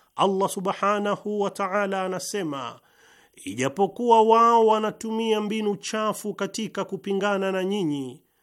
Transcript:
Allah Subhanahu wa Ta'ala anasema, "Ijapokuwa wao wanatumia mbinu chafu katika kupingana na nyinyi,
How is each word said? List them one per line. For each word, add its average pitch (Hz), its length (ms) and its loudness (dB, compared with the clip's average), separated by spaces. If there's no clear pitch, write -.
Allah 190 340 2
Subhanahu 208 920 -2
wa 196 100 0
Ta'ala 196 540 -2
anasema, 160 760 -6
"Ijapokuwa 196 880 2
wao 226 460 6
wanatumia 220 760 0
mbinu 208 340 -2
chafu 208 580 -4
katika 196 520 -6
kupingana 196 680 -2
na 185 120 -2
nyinyi, 151 600 -4